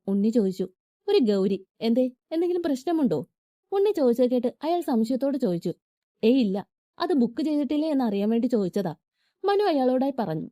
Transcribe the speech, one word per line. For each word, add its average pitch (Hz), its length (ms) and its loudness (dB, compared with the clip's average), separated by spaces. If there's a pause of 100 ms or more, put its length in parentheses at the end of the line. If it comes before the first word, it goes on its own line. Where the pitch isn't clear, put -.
ഉണ്ണി 196 220 0
ചോദിച്ചു. 196 380 0 (420)
"ഒരു 403 100 2
ഗൗരി. 202 480 0 (140)
എന്തേ, 240 300 0 (200)
എന്തെങ്കിലും 349 320 -2
പ്രശ്നമുണ്ടോ?" 269 640 -2 (440)
ഉണ്ണി 403 180 2
ചോദിച്ചത് 247 400 2
കേട്ട് 247 320 0
അയാൾ 339 180 0
സംശയത്തോട് 269 580 0
ചോദിച്ചു. 175 340 -2 (520)
"ഏയ് 254 160 4
ഇല്ല, 196 260 -2 (320)
അത് 339 140 -2
ബുക്ക് 294 300 0
ചെയ്തിട്ടില്ലേ 294 480 -2
എന്ന് 269 140 0
അറിയാൻ 202 260 -2
വേണ്ടി 233 160 0
ചോദിച്ചതാ," 190 480 -2 (500)
മനു 403 200 2
അയാളോടായി 269 540 0
പറഞ്ഞു. 165 320 -4